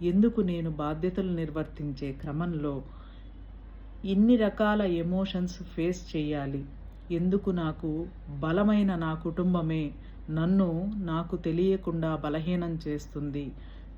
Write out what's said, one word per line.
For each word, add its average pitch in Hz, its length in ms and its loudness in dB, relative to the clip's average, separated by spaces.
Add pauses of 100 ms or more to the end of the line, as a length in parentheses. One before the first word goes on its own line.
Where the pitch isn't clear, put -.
ఎందుకు 208 400 6
నేను 170 300 0
బాధ్యతలు 160 600 -2
నిర్వర్తించే 151 800 -4
క్రమంలో 147 680 -2 (1200)
ఇన్ని 208 300 8
రకాల 208 460 4
ఎమోషన్స్ 180 840 0
ఫేస్ 175 540 -2
చేయాలి? 143 480 -2 (460)
ఎందుకు 185 400 2
నాకు 160 560 -2 (320)
బలమైన 196 560 4
నా 160 180 -2
కుటుంబమే 160 800 0 (380)
నన్ను 175 680 2
నాకు 170 420 -2
తెలియకుండా 170 800 2
బలహీనం 160 720 -2
చేస్తుంది? 143 640 -4 (460)